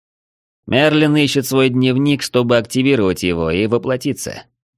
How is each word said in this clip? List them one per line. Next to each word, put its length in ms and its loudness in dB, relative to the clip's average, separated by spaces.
Мерлин 520 2
ищет 280 0
свой 240 2
дневник, 520 0
чтобы 360 0
активировать 640 0
его 280 0
и 160 0
воплотиться. 760 -4